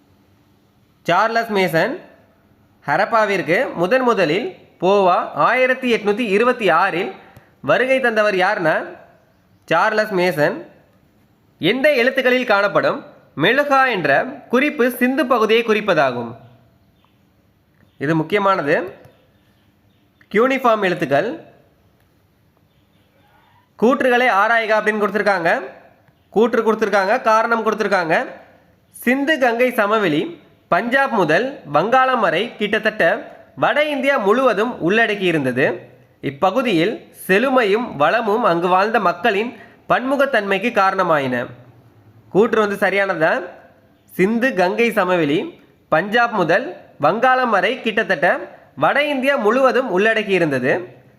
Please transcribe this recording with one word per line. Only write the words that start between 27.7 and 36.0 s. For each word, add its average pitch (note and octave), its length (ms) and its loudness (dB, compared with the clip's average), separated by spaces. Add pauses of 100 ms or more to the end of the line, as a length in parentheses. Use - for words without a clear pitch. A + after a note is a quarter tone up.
சிந்து C#4 300 0 (100)
கங்கை A#3+ 240 2 (100)
சமவெளி G3+ 420 0 (520)
பஞ்சாப் A#3 480 0
முதல் F3 260 2 (300)
வங்காளம் B3 500 2
வரை E3 160 0 (180)
கிட்டத்தட்ட G#3 440 -2 (600)
வட A#3 140 2 (160)
இந்தியா C#4 200 0 (120)
முழுவதும் A#3 460 2 (140)
உள்ளடக்கி G#3 460 0
இருந்தது. C3 340 0 (640)